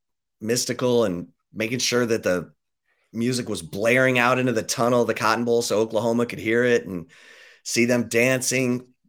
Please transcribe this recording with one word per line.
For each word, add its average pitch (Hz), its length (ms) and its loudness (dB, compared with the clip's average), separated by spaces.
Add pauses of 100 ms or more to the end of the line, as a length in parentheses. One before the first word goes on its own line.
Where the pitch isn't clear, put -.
(420)
Mystical 120 640 0
and 87 240 -4 (240)
making 113 260 -4
sure 120 260 0
that 110 180 -2
the 87 280 -2 (600)
music 120 340 -2
was 98 140 -6
blaring 120 580 2
out 123 180 4
into 127 140 0
the 110 120 -2
tunnel, 120 420 0
the 107 80 0
Cotton 113 320 0
Bowl, 120 160 2
so 107 180 0
Oklahoma 117 460 0
could 120 140 -8
hear 113 260 2
it 120 200 2
and 87 220 -8 (560)
see 117 220 0
them 120 240 0
dancing, 127 760 0 (240)